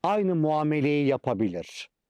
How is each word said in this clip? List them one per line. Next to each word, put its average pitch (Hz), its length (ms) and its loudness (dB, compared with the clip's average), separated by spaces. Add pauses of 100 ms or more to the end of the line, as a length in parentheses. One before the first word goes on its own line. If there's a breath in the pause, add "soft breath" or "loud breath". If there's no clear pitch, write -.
aynı 190 320 2
muameleyi 151 720 2
yapabilir. 107 840 -2 (200)